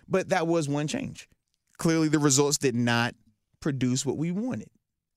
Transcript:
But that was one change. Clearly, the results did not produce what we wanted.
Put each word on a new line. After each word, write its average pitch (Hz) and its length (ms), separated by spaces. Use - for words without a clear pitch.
But 165 220
that 170 180
was 165 200
one 147 200
change. - 400
Clearly, 160 320
the 156 100
results 143 400
did 127 160
not 120 400
produce 131 460
what 120 100
we 170 160
wanted. 220 360